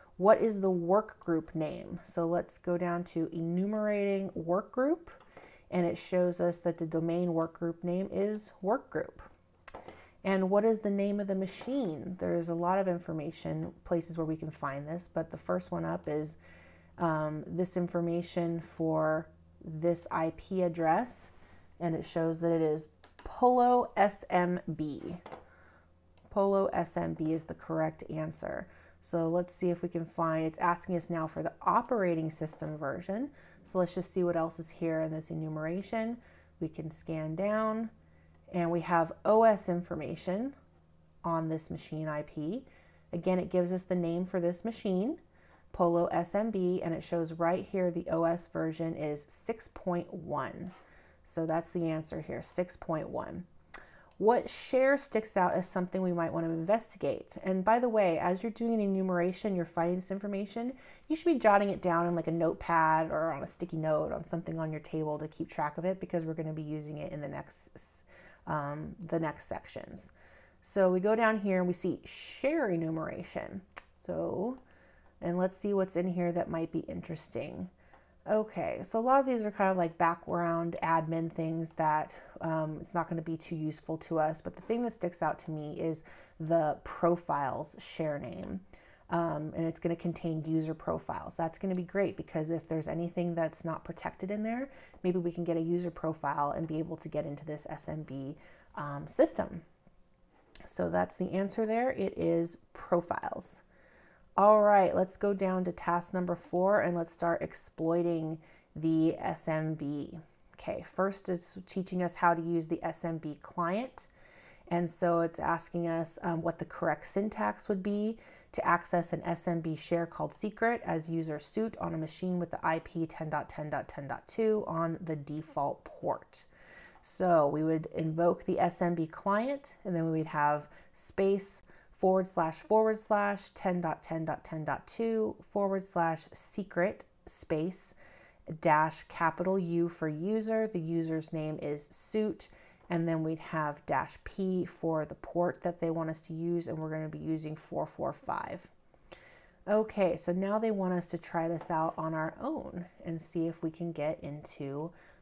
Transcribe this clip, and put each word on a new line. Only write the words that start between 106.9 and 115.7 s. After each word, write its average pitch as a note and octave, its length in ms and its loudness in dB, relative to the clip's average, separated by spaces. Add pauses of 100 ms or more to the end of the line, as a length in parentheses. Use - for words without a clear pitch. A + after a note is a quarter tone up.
let's E3 140 -4
start E3+ 320 0
exploiting D#3+ 960 0 (360)
the D#3+ 440 4
S - 280 -4
M D#3 280 0
B. D3 420 -6 (360)
Okay, - 340 -8
first F#3+ 420 -2
it's F3+ 380 -4
teaching F#3 340 -2
us F3 140 -2
how E3+ 180 6
to E3 80 -4
use E3 240 0
the D#3+ 160 -4
S E3 240 -4
M E3 140 -2
B D3+ 240 -8
client. F#3+ 640 -4 (640)
And F3 200 2
so E3+ 300 2
it's E3 180 0
asking E3+ 500 -2